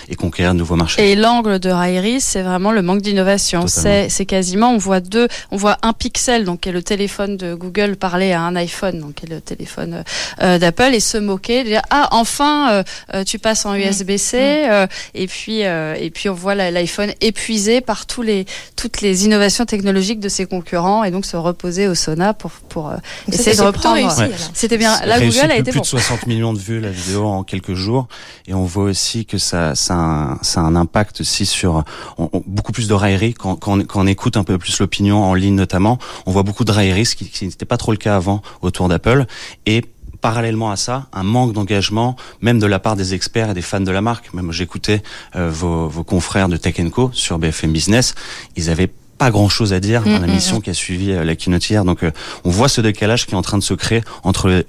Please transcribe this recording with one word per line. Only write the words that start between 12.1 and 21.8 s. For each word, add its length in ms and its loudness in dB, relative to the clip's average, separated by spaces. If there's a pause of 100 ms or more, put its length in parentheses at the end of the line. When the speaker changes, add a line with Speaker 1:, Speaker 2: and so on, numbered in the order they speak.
Speaker 2:
enfin, 580 2
euh, 120 4 (320)
euh, 100 -2
tu 140 -6
passes 260 0
en 80 -2
Speaker 3:
Mm. 60 0
Speaker 2:
U 40 0
S 220 0
B 140 0
C, 180 -2
Speaker 3:
Mm. 340 2
Speaker 2:
euh, 160 4 (280)
et 120 -4
puis, 380 -4
euh, 340 -2
et 120 -6
puis 180 -6
on 60 -2
voit 200 -2
la, 160 0
l'iPhone 400 -2 (120)
épuisé 580 2
par 260 -4
tous 140 -8
les, 260 0 (280)
toutes 260 -8
les 240 2
innovations 400 4
technologiques 540 0
de 100 -6
ses 160 -2
concurrents, 600 0
et 80 0
donc 120 -4
se 120 -6
reposer 500 -2